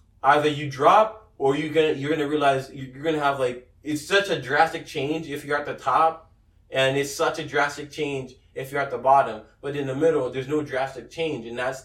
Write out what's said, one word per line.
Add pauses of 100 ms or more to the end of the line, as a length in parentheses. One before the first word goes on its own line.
(220)
either
you
drop
or
you're
gonna,
you're
gonna
realize
you, (100)
you're
gonna
have,
like, (120)
it's
such
a
drastic
change
if
you're
at
the
top, (380)
and
it's
such
a
drastic
change (200)
if
you're
at
the
bottom. (180)
But
in
the
middle,
there's
no
drastic
change,
and
that's,